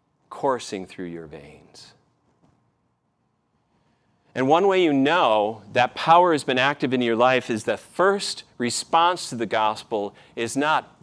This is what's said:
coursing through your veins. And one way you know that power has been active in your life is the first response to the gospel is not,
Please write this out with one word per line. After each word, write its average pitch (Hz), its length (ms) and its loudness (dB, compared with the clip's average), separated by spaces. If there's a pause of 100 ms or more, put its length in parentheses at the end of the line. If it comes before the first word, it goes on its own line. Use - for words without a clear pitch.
(320)
coursing 110 560 -6
through - 180 -14
your 82 220 -14
veins. - 640 -20 (2500)
And 131 140 -2
one 170 200 4
way 190 140 2
you 156 120 2
know 113 680 2 (120)
that 120 200 0
power 175 380 4
has 143 120 0
been 131 140 -2
active 135 340 0
in 127 100 0
your 117 140 2
life 123 360 2
is 117 140 -4
the 107 120 -2
first - 640 -2 (140)
response 165 720 -2
to 139 60 -10
the 113 100 -4
gospel 107 680 -4 (200)
is 117 220 -6
not, 143 460 -2